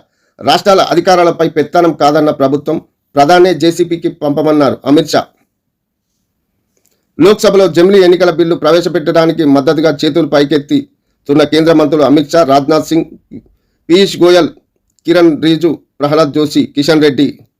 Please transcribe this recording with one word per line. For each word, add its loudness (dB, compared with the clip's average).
రాష్ట్రాల 0
అధికారాలపై 0
పెత్తనం -2
కాదన్న 0
ప్రభుత్వం. -4
ప్రధానే 2
జేసీపీకి -4
పంపమన్నారు -2
అమిత్ 0
షా. -2
లోక్సభలో 2
జమిలి 2
ఎన్నికల 2
బిల్లు -2
ప్రవేశపెట్టడానికి 0
మద్దతుగా 0
చేతులు -2
పైకెత్తుతున్న -2
కేంద్ర 0
మంత్రులు 0
అమిత్ 0
షా, 2
రాజ్నాథ్ 0
సింగ్, -6
పీయూష్ 0
గోయల్, 2
కిరణ్ 2
రిజిజు, -2
ప్రహ్లాద్ 0
జోషి, -2
కిషన్ 0
రెడ్డి, -2